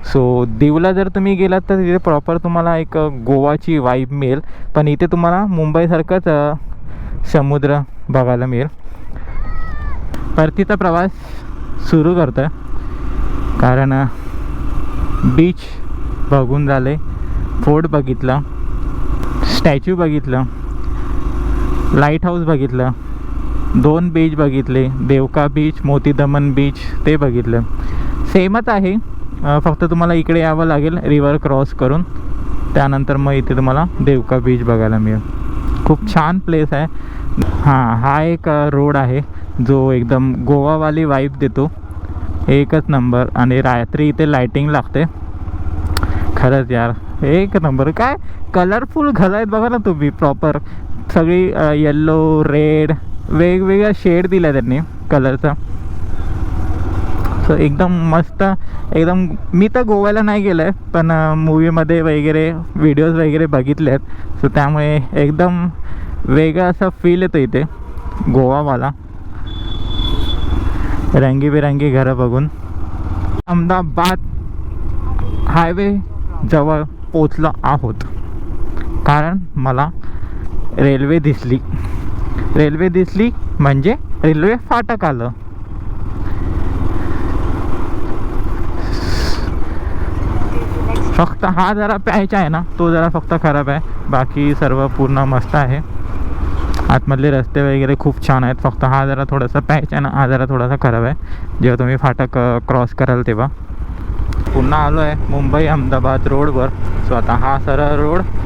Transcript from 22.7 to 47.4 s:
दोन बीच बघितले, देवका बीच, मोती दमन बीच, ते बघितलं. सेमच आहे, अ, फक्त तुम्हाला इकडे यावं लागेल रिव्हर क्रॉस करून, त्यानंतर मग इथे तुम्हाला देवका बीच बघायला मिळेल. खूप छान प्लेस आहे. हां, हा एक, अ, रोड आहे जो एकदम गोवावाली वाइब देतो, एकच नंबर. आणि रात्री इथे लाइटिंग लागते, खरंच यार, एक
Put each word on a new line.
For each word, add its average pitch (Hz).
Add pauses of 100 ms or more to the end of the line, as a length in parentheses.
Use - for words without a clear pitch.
दोन 151
बीच 160
बघितले, 135
देवका 135
बीच, 151 (120)
मोती 143
दमन 143
बीच, 139 (300)
ते 151
बघितलं. 120 (720)
सेमच 196
आहे, 196 (500)
अ, 147
फक्त 165
तुम्हाला 170
इकडे 165
यावं 160
लागेल 156
रिव्हर 143
क्रॉस 139
करून, 139 (680)
त्यानंतर 139
मग 139
इथे 131
तुम्हाला 131 (160)
देवका 131
बीच 123
बघायला 110
मिळेल. 107 (680)
खूप 156
छान 165
प्लेस 156
आहे. 143 (580)
हां, 127
हा 139
एक, 165
अ, 147
रोड 143
आहे 131 (460)
जो 135
एकदम 131
गोवावाली 151
वाइब 139
देतो, 139 (760)
एकच 143
नंबर. 123 (100)
आणि 127
रात्री 131
इथे 147
लाइटिंग 143
लागते, 143 (1300)
खरंच 127
यार, 117 (340)
एक 190